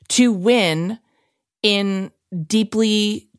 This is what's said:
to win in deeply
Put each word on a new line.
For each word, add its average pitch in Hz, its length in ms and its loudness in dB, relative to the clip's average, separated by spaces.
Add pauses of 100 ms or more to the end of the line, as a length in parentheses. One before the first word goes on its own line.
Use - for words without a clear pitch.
to 247 220 4
win 190 680 0 (640)
in 202 500 -2 (360)
deeply 214 800 0 (120)